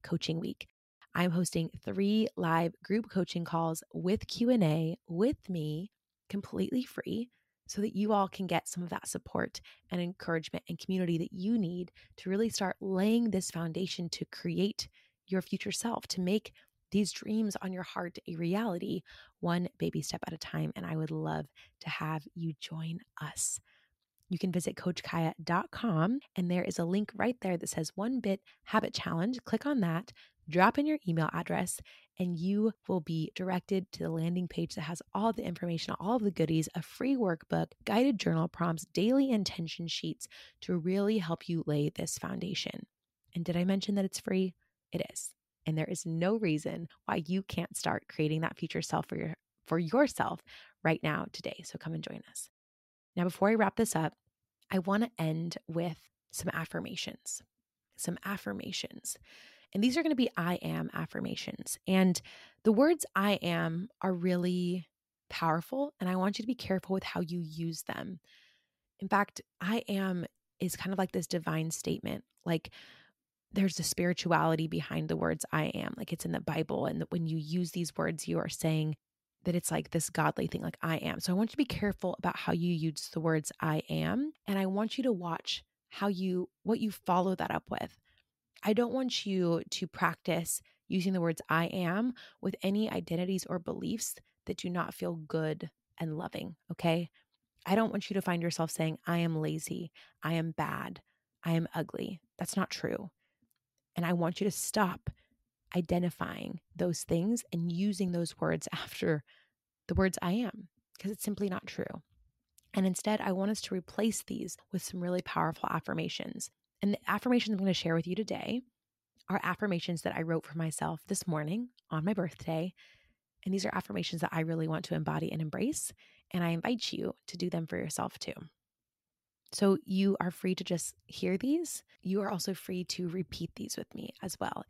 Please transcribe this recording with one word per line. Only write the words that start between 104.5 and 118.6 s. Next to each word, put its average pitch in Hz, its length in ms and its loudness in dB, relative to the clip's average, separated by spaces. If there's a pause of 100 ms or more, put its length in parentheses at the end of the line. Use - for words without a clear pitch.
stop - 600 0 (640)
identifying 175 840 0 (140)
those 170 280 0
things 196 500 2
and 175 180 0
using 185 420 0
those 170 260 -2
words 160 300 0
<laughs> - 40 -8
after - 500 -2 (640)
the 180 80 -4
words 185 280 4
"I 175 100 0
am," 214 360 -2 (300)
'cause 196 120 -4
it's 208 120 -8
simply 202 280 -2
not 185 160 -6
true. - 360 -6 (680)
And 190 140 4
instead, 214 340 0
I 196 120 0
want 190 180 2
us 220 120 -2
to - 120 -4
replace 202 480 0
these - 340 -6 (140)
with 185 120 -2
some 180 200 -6
really 180 180 0
powerful 160 480 0
affirmations. - 800 -4 (300)
And 202 140 2
the - 160 -4
affirmations 226 420 2
I'm 202 60 2
gonna 190 160 4
share 165 200 0
with 165 120 2
you 180 80 -2
today 220 480 -4 (640)